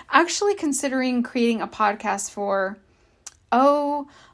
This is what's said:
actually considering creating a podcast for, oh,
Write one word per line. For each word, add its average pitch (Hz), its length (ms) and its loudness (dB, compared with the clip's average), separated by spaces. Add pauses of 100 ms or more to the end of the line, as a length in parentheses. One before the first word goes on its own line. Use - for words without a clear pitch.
(100)
actually 339 440 2
considering 262 680 -2
creating 233 400 0
a 202 60 -6
podcast 208 600 -2
for, 196 480 -2 (720)
oh, 285 580 2 (260)